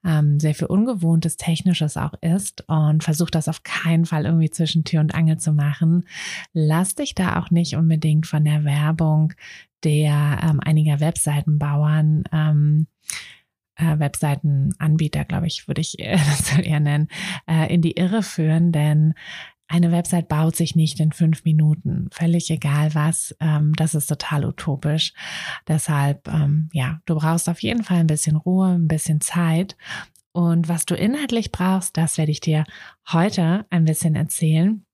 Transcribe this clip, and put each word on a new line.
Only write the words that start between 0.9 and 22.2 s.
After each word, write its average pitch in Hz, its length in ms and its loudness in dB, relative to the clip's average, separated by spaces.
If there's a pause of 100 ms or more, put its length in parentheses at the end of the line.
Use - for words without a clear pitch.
Technisches 165 580 0
auch - 260 -4
ist, 180 460 -2
und 156 360 2
versuch 160 260 0
das 156 180 -2
auf - 160 -6
keinen 165 420 0
Fall 156 200 -2
irgendwie 160 260 2
zwischen 160 320 0
Tür 160 160 0
und 156 160 0
Angel 160 220 2
zu 156 160 0
machen. 151 500 2 (480)
Lass 160 440 0
dich 285 200 -6
da 175 240 0
auch 170 100 -6
nicht 170 280 0
unbedingt 160 500 2
von 151 160 0
der 151 220 2
Werbung 156 680 0 (520)
der, 147 580 2
ähm, 151 160 2
einiger 151 400 2
Webseitenbauern, 151 1300 0
ähm, 151 560 2 (880)
äh, 160 240 0
Webseitenanbieter, 147 1300 0
glaub - 180 -4
ich, - 240 -6
würde - 140 -4
ich, - 180 -8
äh, 113 180 -2
<laughs> - 0 -
das 143 400 0
eher 156 220 0
nennen, 147 280 0 (400)
äh, 160 260 0
in 170 80 4
die 165 120 0
Irre 185 300 0
führen, 165 480 0
denn 151 420 4 (540)
eine 170 240 2
Website 175 360 0
baut 156 280 0
sich - 200 -2
nicht 160 240 2
in 156 140 2
fünf 160 320 0
Minuten, 151 680 2
völlig 170 400 -2